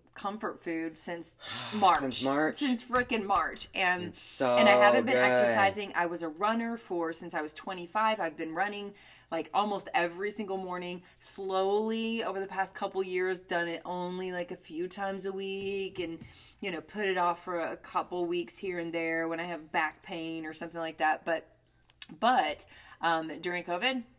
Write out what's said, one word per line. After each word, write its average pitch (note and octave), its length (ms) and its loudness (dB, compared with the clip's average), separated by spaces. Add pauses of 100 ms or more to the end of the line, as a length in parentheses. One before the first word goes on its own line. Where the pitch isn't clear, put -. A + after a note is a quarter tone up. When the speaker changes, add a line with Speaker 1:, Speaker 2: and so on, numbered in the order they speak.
(140)
Speaker 1:
comfort G#3 480 -6
food E3 360 -4
since - 380 -8 (180)
Speaker 2:
<sighs> - 180 -8
Speaker 1:
March. F#3 280 8
Speaker 2:
Since B2+ 240 0
March. C#3+ 340 4
Speaker 1:
Since B3+ 260 2
frickin' A#3+ 400 0
March. - 500 0
And, F3+ 340 2
Speaker 2:
It's - 120 -14
so B2 380 2
Speaker 1:
and A#2+ 100 10
I B2 40 10
haven't B2 340 8
been C3 80 2
Speaker 2:
good. B2+ 80 6
Speaker 1:
exercising. F#3+ 720 4
I F3 120 0
was E3+ 160 -6
a E3 60 -4
runner A3+ 480 -2
for, E3+ 380 -4
since E3+ 180 -8
I E3+ 80 -2
was D3+ 140 -8
twenty-five. G#3 680 -2
I've D#3+ 160 -4
been D#3+ 180 -6
running, G3+ 380 -2 (380)
like, E3 240 -4
almost G3+ 400 0
every F3 380 0
single F#3+ 260 -4
morning. F3+ 440 -6 (180)
Slowly, G#3+ 1040 0
over F#3+ 160 -4
the G3 80 -4
past F#3+ 260 -4
couple G3 300 -2
years, F#3 360 0
done E3+ 280 -2
it E3 160 -6
only, F3+ 480 -4
like, F3 180 -4
a F3+ 60 -8
few F3 320 -8
times G3 380 -6
a F#3+ 60 -4
week G3 680 -6
and, E3 180 -6 (420)
you G3 120 -4
know, - 80 -6
put G#3 240 -6
it F#3 140 2
off F3 260 2
for F3 160 -2
a D#3 160 -4
couple F3 500 -2
weeks E3+ 320 -4
here F3+ 220 -4
and E3 120 -6
there E3 360 0
when E3 100 -2
I E3+ 60 -6
have D#3+ 260 -8
back D#3+ 320 -2
pain E3 440 -8
or D#3+ 60 -8
something E3 280 -10
like D#3+ 180 -6
that. D#3 260 2
But, D#3+ 220 0 (720)
but, F#3 460 4 (360)
um, D#3+ 280 2 (100)
during F3 220 -2
covid, A3+ 400 0 (160)